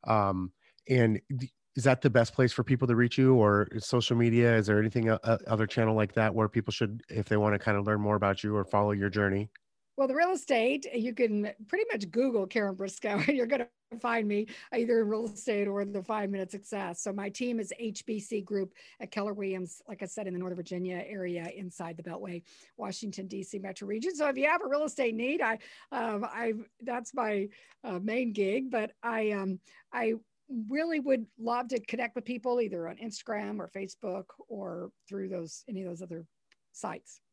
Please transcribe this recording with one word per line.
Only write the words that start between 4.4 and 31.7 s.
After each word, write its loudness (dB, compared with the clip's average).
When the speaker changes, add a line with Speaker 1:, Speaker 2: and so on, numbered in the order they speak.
Speaker 1:
Is 4
there 6
anything, 2
uh, 4
uh, 2
other 2
channel 2
like 2
that 2
where 2
people 0
should, -4
if -4
they 4
wanna 4
kinda 0
learn 0
more 2
about 2
you 0
or 0
follow 2
your 0
journey? 2
Speaker 2:
Well, 2
the 0
real 2
estate, 0
you -2
can 0
pretty 0
much -4
Google 2
Karen 0
Briscoe -4
<laughs> 0
and 4
you're 2
gonna 0
find 0
me 0
either 2
in 2
real -2
estate -2
or -2
the -4
five -2
Minute -4
Success. -8
So -4
my -4
team -2
is -6
H -8
B -4
C -6
Group -4
at -12
Keller -4
Williams, -6
like -10
I -8
said, -8
in -6
the -6
Northern -6
Virginia -6
area -6
inside -10
the -14
Beltway, -10
Washington, -8
D -8
C -10
metro -10
region. -4
So 0
if -2
you 2
have 2
a -4
real 2
estate -2
need, -2
I, 0
um, -4
I, -4
that's -8
my, 0
uh, -6
main -2
gig, 0
but -2
I, 0
um, -2
I 0
really -2
would 2
love -2